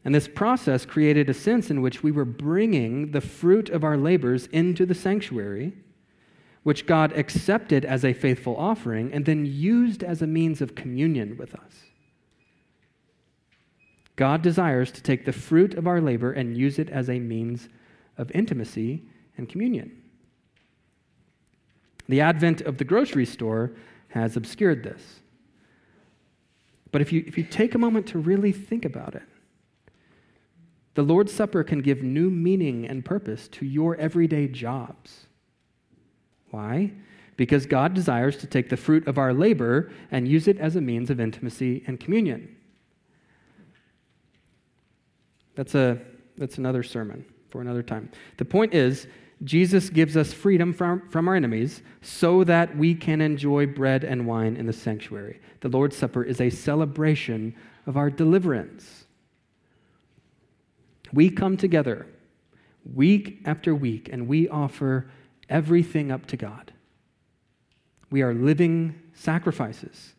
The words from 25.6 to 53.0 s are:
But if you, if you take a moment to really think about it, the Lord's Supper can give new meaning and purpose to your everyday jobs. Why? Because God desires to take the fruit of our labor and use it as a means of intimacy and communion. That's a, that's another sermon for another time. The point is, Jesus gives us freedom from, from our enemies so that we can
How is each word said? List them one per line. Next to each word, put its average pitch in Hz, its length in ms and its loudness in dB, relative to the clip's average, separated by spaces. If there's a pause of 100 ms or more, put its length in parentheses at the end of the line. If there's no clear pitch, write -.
But 143 120 0
if 147 100 0
you, 165 140 2
if - 120 -6
you 165 60 -2
take 226 300 0
a 240 40 2
moment 226 300 2
to 170 100 -6
really 196 320 2
think 226 340 -6
about - 300 -8
it, - 80 -14 (1700)
the 147 100 2
Lord's 185 280 4
Supper 208 300 0
can 151 180 -2
give 139 220 0
new 147 280 0
meaning 165 580 0
and 131 160 -8
purpose 208 440 -6
to - 180 -10
your 156 300 0
everyday 156 520 0
jobs. 123 800 -10 (1200)
Why? 120 420 -4 (440)
Because 135 300 2
God 147 280 2
desires 139 440 0
to - 80 -14
take - 240 -2
the 127 60 0
fruit 156 300 2
of 135 120 -2
our 127 160 2
labor 147 580 2 (180)
and 127 160 -2
use 156 220 4
it 196 100 4
as 156 160 -2
a 180 60 0
means 120 300 -2
of 123 100 -2
intimacy 123 640 -4
and - 140 -8
communion. 185 560 -2 (3000)
That's 135 200 -6
a, 123 260 4 (360)
that's 135 200 -8
another 127 260 -2
sermon 117 440 -10 (240)
for 127 100 -12
another 120 220 -6
time. 113 280 -10 (280)
The - 80 -4
point 220 260 2
is, 135 340 2 (380)
Jesus 180 460 4
gives 160 260 4
us 151 160 2
freedom 175 400 2
from, 180 380 -2
from 165 180 0
our 185 80 4
enemies 120 460 -2 (180)
so 175 440 2
that 170 320 4
we 165 180 4
can 160 260 0